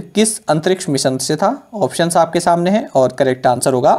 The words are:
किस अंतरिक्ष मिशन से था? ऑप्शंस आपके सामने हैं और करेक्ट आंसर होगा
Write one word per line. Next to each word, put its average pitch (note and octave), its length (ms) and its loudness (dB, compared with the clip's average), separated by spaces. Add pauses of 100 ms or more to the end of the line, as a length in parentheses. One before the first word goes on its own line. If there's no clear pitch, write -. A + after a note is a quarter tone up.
(140)
किस A3 320 0
अंतरिक्ष E3+ 420 -2
मिशन C3 300 -2
से D3+ 180 -4
था? A3 380 -2
ऑप्शंस E3+ 420 -2
आपके E3 240 2
सामने E3+ 300 2
हैं G#3+ 180 0
और C3 240 2
करेक्ट C3 340 -2
आंसर B2+ 260 0
होगा C3+ 260 2